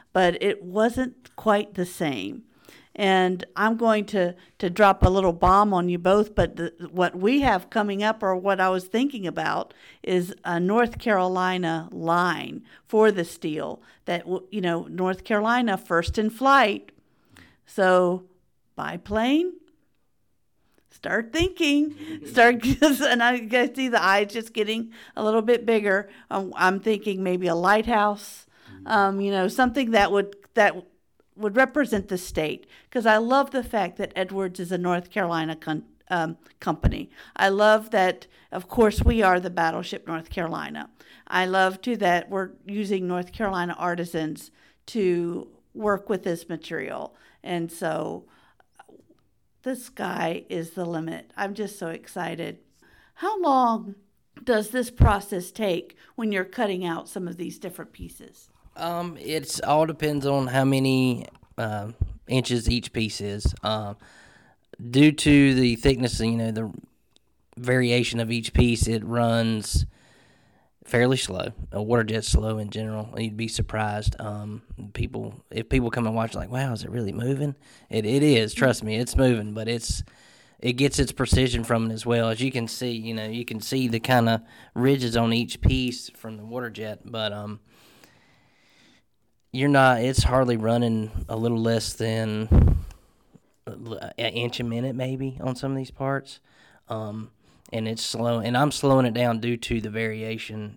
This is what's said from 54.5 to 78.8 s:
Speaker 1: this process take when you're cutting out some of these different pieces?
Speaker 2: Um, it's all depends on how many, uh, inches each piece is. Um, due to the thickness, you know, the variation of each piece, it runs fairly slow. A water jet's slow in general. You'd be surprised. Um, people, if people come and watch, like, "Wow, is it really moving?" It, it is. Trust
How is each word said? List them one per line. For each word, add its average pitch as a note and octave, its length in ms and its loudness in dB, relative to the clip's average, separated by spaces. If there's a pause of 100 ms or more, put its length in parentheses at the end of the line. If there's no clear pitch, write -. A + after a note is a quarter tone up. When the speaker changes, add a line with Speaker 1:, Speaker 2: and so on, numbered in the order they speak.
Speaker 1:
this A#3+ 200 -2
process G3+ 600 2
take F#3+ 460 -4 (180)
when A3 180 -4
you're F#3+ 120 0
cutting F#3+ 420 -4
out E3 240 -6
some F#3 180 -8
of E3+ 80 -10
these F3 220 -10
different - 340 -14
pieces? - 560 -20 (300)
Speaker 2:
Um, E3+ 400 -6
it's D3+ 420 -6
all D3+ 260 4
depends D3 400 -2
on C#3 220 2
how C3+ 180 2
many, C3 600 2 (300)
uh, G#2+ 360 -6 (360)
inches A#2+ 400 0
each A#2+ 240 -2
piece A2 300 -4
is. G2+ 400 -4
Um, G#2 340 -4 (920)
due D3 220 6
to C#3+ 420 6
the B2 220 4
thickness, B2+ 440 2
you A2+ 160 2
know, A2+ 140 -2
the A2 200 -4 (880)
variation B2 640 2
of A2+ 100 -4
each A#2 220 -4
piece, A#2+ 340 4
it A2+ 160 -2
runs A2+ 840 0 (960)
fairly B2 320 2
slow. F#2 360 -6 (200)
A G2+ 100 -4
water A2+ 220 2
jet's G#2+ 240 -4
slow A2 300 0
in G#2 100 -6
general. A2 500 -8
You'd G#2+ 200 -6
be A2+ 100 -4
surprised. G#2+ 720 -4
Um, G#2+ 400 -10 (320)
people, - 580 -8
if - 200 -8
people B2 200 2
come A#2 160 -2
and A2 80 -2
watch, A2+ 200 -2
like, - 160 -8
"Wow, B2+ 240 -4
is G#2 100 -8
it - 60 -12
really A2 220 -6
moving?" C3+ 420 -4 (340)
It, G#2+ 160 -2
it C3 180 2
is. A#2+ 300 4
Trust B2 320 2